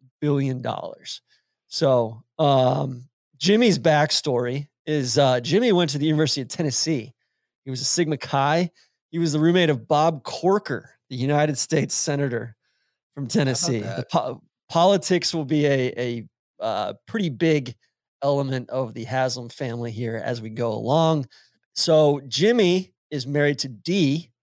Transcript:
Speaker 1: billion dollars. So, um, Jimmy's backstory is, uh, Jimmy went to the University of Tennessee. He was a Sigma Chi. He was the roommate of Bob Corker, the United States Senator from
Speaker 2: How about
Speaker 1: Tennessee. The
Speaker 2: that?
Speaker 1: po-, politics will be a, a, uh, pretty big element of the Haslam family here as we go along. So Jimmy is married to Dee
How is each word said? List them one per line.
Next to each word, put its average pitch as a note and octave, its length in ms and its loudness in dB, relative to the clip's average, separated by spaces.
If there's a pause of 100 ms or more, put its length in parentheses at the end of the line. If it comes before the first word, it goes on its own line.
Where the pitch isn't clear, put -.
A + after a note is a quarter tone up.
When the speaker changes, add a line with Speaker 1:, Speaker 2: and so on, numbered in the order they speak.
(200)
Speaker 1:
billion C#3 400 -2
dollars. - 600 -10 (460)
So, A#2+ 540 0 (160)
um, C3+ 680 2 (300)
Jimmy's G3+ 400 4
backstory C#3+ 920 0 (160)
is, C#3 320 -2
uh, C3 240 4
Jimmy G#3 320 2
went F3 180 4
to C#3+ 80 -4
the C#3 60 -2
University D#3 380 0
of - 60 -8
Tennessee. C#3+ 640 -4 (500)
He C3+ 60 -12
was B2+ 100 -6
a C#3 60 -4
Sigma D#3 320 0
Chi. D3+ 520 0 (400)
He E3 80 -6
was E3 140 0
the D3+ 60 0
roommate E3+ 320 4
of A#2+ 180 -2
Bob D3+ 340 2
Corker, F#3 680 -2 (180)
the B2+ 80 -12
United D3 400 0
States - 380 -2
Senator A#2+ 600 -4 (600)
from C#3 80 -10
Speaker 2:
How - 20 -6
about A#2 80 -8
Speaker 1:
Tennessee. C3 460 0
The G2+ 80 -6
Speaker 2:
that? F#2+ 240 -8
Speaker 1:
po-, B2+ 320 -2 (260)
politics F3+ 640 2
will D#3 140 -4
be D3 180 2
a, C#3 320 2
a, A#2+ 320 -6 (340)
uh, G#2 300 -4 (140)
pretty F#3+ 240 -4
big C#3 440 0 (460)
element C#3 480 -2
of B2 240 -4
the A#2 120 -10
Haslam B2 440 -4
family A#2 420 -8
here A2+ 320 -6
as A#2 200 -6
we A2 80 -10
go A#2 200 -4
along. C#3 580 0 (440)
So D3+ 560 4
Jimmy F#3 640 2 (180)
is C3 160 -6
married D3 340 0
to C#3 80 -6
Dee D#3 640 0 (100)